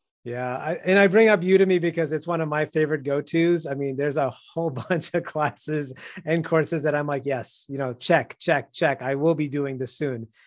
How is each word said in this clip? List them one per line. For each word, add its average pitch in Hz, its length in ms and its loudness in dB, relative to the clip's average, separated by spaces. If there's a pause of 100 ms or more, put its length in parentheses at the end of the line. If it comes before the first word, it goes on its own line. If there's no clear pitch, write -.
(240)
Yeah, 123 320 -6
I, 156 300 -4
and 190 140 6
I 202 80 8
bring 214 200 6
up 208 140 4
Udemy 185 400 4
because 165 300 -2
it's 156 160 -4
one 170 120 -2
of 160 80 -2
my 151 180 0
favorite 151 380 0
go-tos. 156 600 0
I 139 80 -6
mean, 139 240 -4
there's 143 180 -2
a 139 140 0
whole 165 400 -6
<laughs> 127 200 -10
bunch 170 260 -2
of 175 80 0
classes 151 720 -4 (300)
and 160 220 0
courses 156 380 0
that 151 100 0
I'm 147 140 0
like, 139 180 -4
"Yes, 131 420 -6
you 139 120 -10
know, 127 140 -4
check, 135 440 0
check, 143 340 -2
check. 139 300 0
I 131 140 -2
will 156 200 2
be 147 120 -2
doing 139 320 -6
this 123 180 -8
soon." 123 300 -6 (200)